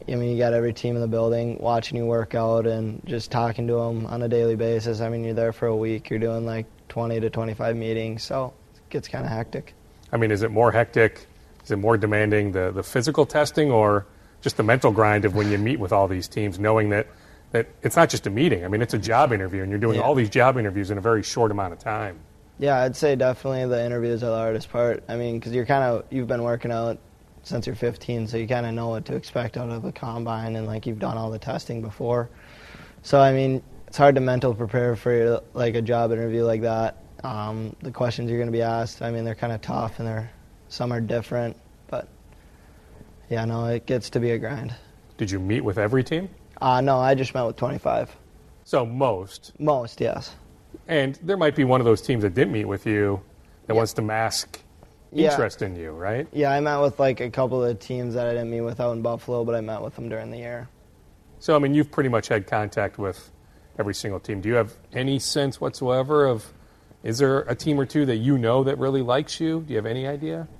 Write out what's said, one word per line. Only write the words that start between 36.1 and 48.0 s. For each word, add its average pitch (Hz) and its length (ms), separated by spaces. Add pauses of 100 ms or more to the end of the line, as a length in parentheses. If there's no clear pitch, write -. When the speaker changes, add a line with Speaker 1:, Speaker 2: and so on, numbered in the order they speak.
Speaker 1:
interview 117 320
like 113 180
that. 113 340 (280)
Um, 110 580
the 135 80
questions 120 400
you're 117 80
gonna 117 120
be 117 120
asked, 113 400
I 117 80
mean, 117 140
they're 113 100
kinda 113 240
tough, 117 400
and 117 80
they're, 113 240 (380)
some 123 240
are 117 80
different, 117 560 (300)
but, - 220 (1200)
yeah, 113 140
no, 117 220
it 117 200
gets 123 240
to 123 100
be 117 120
a 113 60
grind. 113 360 (420)
Speaker 2:
Did 101 140
you 95 80
meet 101 240
with 101 160
every 113 260
team? 175 240 (320)
Speaker 1:
Uh, 131 200
no, 135 180
I 131 160
just 131 200
met 127 120
with 117 100
twenty-five. 120 580 (500)